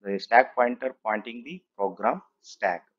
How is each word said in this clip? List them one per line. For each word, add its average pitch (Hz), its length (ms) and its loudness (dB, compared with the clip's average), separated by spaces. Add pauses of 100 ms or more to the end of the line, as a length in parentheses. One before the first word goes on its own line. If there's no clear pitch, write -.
The 101 200 -4
stack - 340 4
pointer 123 400 0 (100)
pointing 110 400 -6
the 175 160 -14 (160)
program 101 460 -2 (180)
stack. - 440 -4 (140)